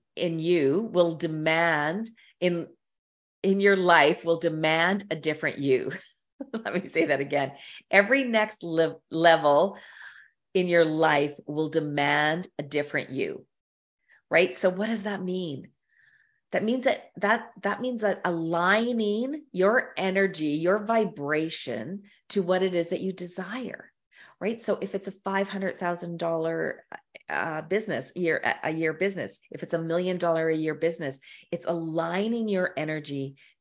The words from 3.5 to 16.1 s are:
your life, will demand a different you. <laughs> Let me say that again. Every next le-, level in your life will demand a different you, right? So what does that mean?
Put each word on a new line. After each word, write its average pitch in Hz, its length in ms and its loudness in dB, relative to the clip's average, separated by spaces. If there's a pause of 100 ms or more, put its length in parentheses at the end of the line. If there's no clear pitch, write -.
your 196 160 6
life, 170 480 6
will 165 140 2
demand 165 720 2
a 160 60 -2
different 151 420 -4
you. 135 340 2 (320)
<laughs> - 280 -16
Let 226 220 -6
me 185 140 -4
say 165 180 0
that 143 140 0
again. 139 320 -2 (380)
Every 233 340 4
next 220 380 -2
le-, 160 340 0 (140)
level 160 680 6 (760)
in 180 160 0
your 170 160 6
life 156 500 2 (120)
will 151 220 -2
demand 151 800 0 (100)
a 151 40 -6
different 143 480 -4
you, 110 360 -6 (840)
right? 185 260 4
So 190 140 0
what 190 180 -4
does 214 160 -4
that 202 180 -6
mean? 180 460 -6 (840)